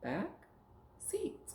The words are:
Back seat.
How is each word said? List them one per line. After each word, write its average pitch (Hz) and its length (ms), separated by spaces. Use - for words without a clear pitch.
Back 170 280
seat. - 480